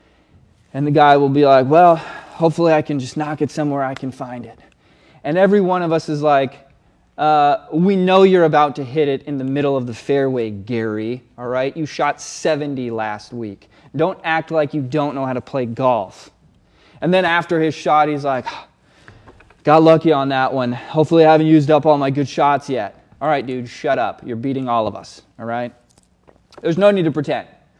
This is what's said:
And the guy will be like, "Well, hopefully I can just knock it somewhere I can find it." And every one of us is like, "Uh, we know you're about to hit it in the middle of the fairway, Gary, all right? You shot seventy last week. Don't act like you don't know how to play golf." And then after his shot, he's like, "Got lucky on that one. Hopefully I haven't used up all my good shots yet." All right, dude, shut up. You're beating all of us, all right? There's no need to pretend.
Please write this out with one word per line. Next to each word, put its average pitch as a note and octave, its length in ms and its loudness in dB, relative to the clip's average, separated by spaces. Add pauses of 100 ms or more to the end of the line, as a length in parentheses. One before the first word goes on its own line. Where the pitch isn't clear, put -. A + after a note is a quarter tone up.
(760)
And C#3 100 -4
the D3 60 -2
guy D3 280 6
will C#3+ 100 2
be C#3+ 180 2
like, C3 220 6
"Well, E3+ 260 6
hopefully E3 800 -2
I D3+ 100 2
can D3 160 -6
just B2+ 180 -10
knock D3+ 260 -6
it C#3 100 -4
somewhere C#3+ 320 -4
I C3+ 100 -6
can C3 160 -10
find B2 340 -14
it." A2 140 -20 (640)
And D3+ 160 -2
every G3+ 220 4
one F3+ 220 0
of E3 100 -4
us D#3+ 160 -2
is D3+ 120 -4
like, C#3 480 0 (480)
"Uh, D3 420 2 (140)
we F3+ 220 2
know F#3 300 4
you're F#3 180 4
about D3+ 320 2
to D3 80 -8
hit C#3 240 -2
it C3+ 160 -2
in C#3+ 160 -8
the C3 60 -6
middle C#3 320 -2
of B2 100 -4
the A#2+ 80 -8
fairway, C3 560 -2
Gary, A2 720 -6 (160)
all B2 80 -12
right? B2+ 300 -4
You D#3+ 100 -6
shot D3 340 -4
seventy C#3+ 680 -4
last G#2+ 420 -8
week. A2 380 -14 (240)
Don't D#3+ 300 -2
act D#3+ 260 -4
like D3+ 240 -2
you D3+ 80 -6
don't C#3+ 320 -4
know C3+ 100 -6
how C3 80 -4
to B2+ 80 -6
play C3 240 -6
golf." A#2 680 -4 (680)
And E3+ 140 0
then F#3 100 2
after E3+ 360 0
his D#3+ 120 0
shot, D3+ 360 0
he's D3 160 -4
like, C3 220 -4 (1160)
"Got D#3 220 6
lucky D#3+ 260 6
on C3+ 200 0
that C3 220 0
one. B2 200 -2
Hopefully D#3 520 2
I D#3 60 6
haven't D#3 160 4
used D#3 240 4
up D3 160 2
all D3 120 4
my C#3 120 -2
good C3+ 160 -4
shots C#3+ 420 0
yet." G#2+ 300 -6 (220)
All D3 80 -4
right, C#3 180 -2
dude, B2+ 220 -8
shut - 320 -4
up. G#2+ 260 -4
You're A#2+ 80 -8
beating C3 340 -6
all A#2 200 -2
of G2+ 80 -8
us, - 260 -20 (160)
all A2+ 80 -14
right? A#2+ 260 -8 (880)
There's E3 160 -2
no G3+ 140 6
need F#3+ 140 2
to D3+ 80 0
pretend. C3+ 340 -4 (340)